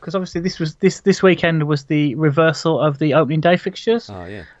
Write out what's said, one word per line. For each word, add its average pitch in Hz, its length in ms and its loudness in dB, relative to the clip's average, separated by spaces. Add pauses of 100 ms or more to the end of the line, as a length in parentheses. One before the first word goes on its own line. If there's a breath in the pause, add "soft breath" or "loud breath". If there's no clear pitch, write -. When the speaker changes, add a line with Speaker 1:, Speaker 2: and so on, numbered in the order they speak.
Speaker 1:
'cause 165 120 -8
obviously 180 280 -4
this 185 180 -6
was, 156 160 -4
this, - 260 0
this 190 220 2
weekend 170 400 2
was 147 220 -2
the 147 300 0
reversal 156 680 0
of 143 180 0
the 156 140 0
opening 151 260 2
day 170 160 4
fixtures. 226 540 -4
Speaker 2:
Oh, 92 160 -12
yeah. 95 180 -14 (180)